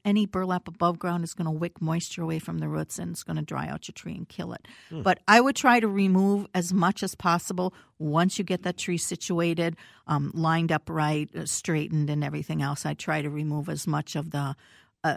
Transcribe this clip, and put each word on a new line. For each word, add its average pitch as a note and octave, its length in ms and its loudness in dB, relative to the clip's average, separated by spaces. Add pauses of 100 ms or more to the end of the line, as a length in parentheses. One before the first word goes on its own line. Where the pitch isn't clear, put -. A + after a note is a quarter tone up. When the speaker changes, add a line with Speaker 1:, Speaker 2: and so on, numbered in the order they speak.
Speaker 1:
any G#3 220 4
burlap F#3 420 -2
above E3+ 320 2
ground F3 240 -2
is E3 100 -10
gonna E3 160 -2
wick D#3+ 320 -4
moisture E3 400 -2
away D#3+ 160 -2
from E3 200 -6
the D#3 100 -4
roots D#3 320 -6
and E3+ 100 -6
it's - 140 -10
gonna D#3 180 -4
dry D3 260 -6
out - 200 -10
your - 60 -18
tree - 200 -12
and E3+ 140 -12
kill - 240 -10
it. - 140 -16 (240)
Speaker 2:
Hmm. D#3+ 120 -8
Speaker 1:
But F#3 240 4
I A3 140 10
would C4 160 4
try B3 240 6
to A3 80 0
remove G3 640 4
as F3+ 180 0
much F#3 300 2
as F#3+ 140 -6
possible F3+ 580 0 (240)
once D#3 400 2
you G3 60 0
get F3+ 180 -2
that F3+ 160 -4
tree F3 200 -2
situated, E3+ 800 -2 (300)
um, C#3+ 260 0
lined E3 380 2
up D#3 180 0
right, D3+ 460 0
uh, D#3+ 120 -8
straightened D3+ 640 -2
and D3 120 -2
everything D3+ 400 -4
else. C#3+ 240 -4
I D3 80 -2
try D#3 280 -2
to D3 80 -4
remove D3+ 380 -4
as D3+ 200 -6
much D3 260 -4
of D#3+ 160 -6
the, C#3+ 240 -4 (480)
uh, - 40 -2 (100)